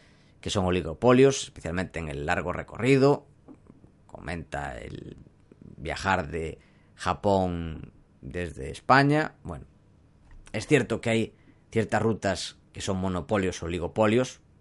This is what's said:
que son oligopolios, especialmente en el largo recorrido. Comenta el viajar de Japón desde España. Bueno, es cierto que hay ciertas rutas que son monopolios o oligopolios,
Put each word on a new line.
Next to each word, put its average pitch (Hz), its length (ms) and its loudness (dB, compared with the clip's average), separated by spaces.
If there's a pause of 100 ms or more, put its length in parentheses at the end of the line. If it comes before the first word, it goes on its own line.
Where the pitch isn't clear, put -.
(400)
que - 120 -8
son 95 140 0
oligopolios, 113 800 4
especialmente 87 520 -6
en 82 100 -6
el 71 200 -6
largo 87 260 -2
recorrido. 131 720 2 (800)
Comenta 71 720 -10
el - 400 -14 (580)
viajar 85 540 -2
de 80 300 -6 (340)
Japón 90 1000 0 (300)
desde 73 480 -8
España. 143 640 4 (100)
Bueno, - 220 -12 (880)
es 107 140 -6
cierto 117 340 2
que 120 80 -2
hay 113 260 0 (360)
ciertas 110 320 0
rutas 139 540 -2 (140)
que 98 100 -16
son 95 160 -4
monopolios 92 680 -2
o - 20 -8
oligopolios, 107 760 0 (200)